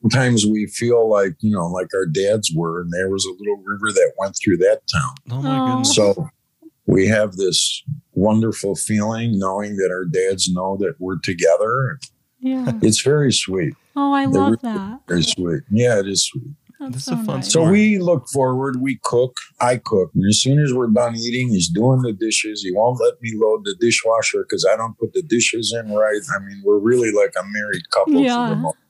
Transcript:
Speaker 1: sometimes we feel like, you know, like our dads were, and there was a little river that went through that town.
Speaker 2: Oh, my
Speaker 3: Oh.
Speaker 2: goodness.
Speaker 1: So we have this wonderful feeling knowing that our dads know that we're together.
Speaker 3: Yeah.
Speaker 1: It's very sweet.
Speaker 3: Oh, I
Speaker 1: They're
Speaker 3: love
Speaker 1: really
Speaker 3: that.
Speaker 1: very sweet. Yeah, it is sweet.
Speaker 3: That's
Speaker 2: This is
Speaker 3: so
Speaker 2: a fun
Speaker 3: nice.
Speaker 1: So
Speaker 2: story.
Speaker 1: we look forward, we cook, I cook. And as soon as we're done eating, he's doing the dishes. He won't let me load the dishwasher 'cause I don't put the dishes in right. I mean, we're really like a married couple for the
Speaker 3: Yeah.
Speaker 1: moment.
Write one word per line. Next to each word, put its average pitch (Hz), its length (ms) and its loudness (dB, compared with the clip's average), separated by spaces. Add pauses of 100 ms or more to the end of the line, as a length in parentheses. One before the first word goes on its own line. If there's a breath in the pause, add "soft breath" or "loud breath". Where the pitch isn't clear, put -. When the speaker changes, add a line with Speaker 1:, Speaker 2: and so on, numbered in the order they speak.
Speaker 1:
sometimes 120 420 2
we 107 220 0
feel 113 420 2
like, 98 320 2
you 107 120 2
know, 87 160 -2
like 92 260 -6
our 95 120 0
dads 98 460 0
were, 82 280 -2
and 87 120 -8
there 92 160 -2
was 95 160 -2
a 95 140 -6
little 104 260 -4
river 101 280 -4
that 98 260 2
went 98 240 -6
through 90 160 2
that 98 220 2 (120)
town. 85 220 -2 (160)
Speaker 2:
Oh, 127 120 -4
my 269 180 0
Speaker 3:
Oh. 262 80 0
Speaker 2:
goodness. 262 260 0
Speaker 1:
So 101 340 2 (580)
we 95 200 4
have 107 300 0
this - 480 0 (300)
wonderful 107 600 0
feeling 110 640 -2
knowing 101 380 -4
that 95 160 0
our 92 120 -6
dads 92 480 -2
know 95 280 -2
that 95 180 -2
we're 92 220 -6
together. 90 800 0 (400)
Speaker 3:
Yeah. 254 320 -2 (100)
Speaker 1:
It's 110 180 2
very 139 320 2
sweet. 92 420 -2 (200)
Speaker 3:
Oh, 285 180 0
I 277 140 2
Speaker 1:
They're 269 140 2
Speaker 3:
love - 220 2
Speaker 1:
really 226 140 -6
Speaker 3:
that. 202 300 -10
Speaker 1:
very 85 160 0
sweet. 85 480 -2
Yeah, 117 300 4
it 98 80 -4
is 95 180 0
sweet. 127 240 -10 (300)
Speaker 3:
That's 269 120 -12
Speaker 2:
This 135 100 -8
is - 40 -10
Speaker 3:
so 262 80 -4
Speaker 2:
a - 100 -4
fun - 20 -6 (140)
Speaker 3:
nice. 127 60 -8
Speaker 1:
So - 40 -6 (120)
Speaker 2:
story. 165 100 6
Speaker 1:
we 208 260 4
look 175 300 0
forward, 131 520 0
we 131 220 -4
cook, 127 340 0 (240)
I 123 240 2
cook. 95 300 0
And 92 140 2
as 107 120 2
soon 139 200 2
as 143 120 2
we're 127 140 0
done 117 300 2
eating, 120 320 -2
he's 90 200 0
doing 123 340 2
the 117 100 -2
dishes. 107 500 -4
He 95 80 -6
won't 113 300 0
let 120 200 0
me 113 140 -8
load 107 300 2
the 98 160 -6
dishwasher 113 680 0
'cause 92 240 -4
I 110 40 2
don't 113 200 -8
put - 160 -6
the - 100 -2
dishes 117 540 -2
in 110 160 -8
right. 107 280 0 (160)
I - 80 -4
mean, 98 200 -16
we're 104 140 4
really 117 320 2
like 101 260 2
a 92 60 -4 (100)
married 104 380 -6
couple 110 240 2
for 262 60 4
the 285 60 4
Speaker 3:
Yeah. 240 280 -2
Speaker 1:
moment. 160 220 -4 (120)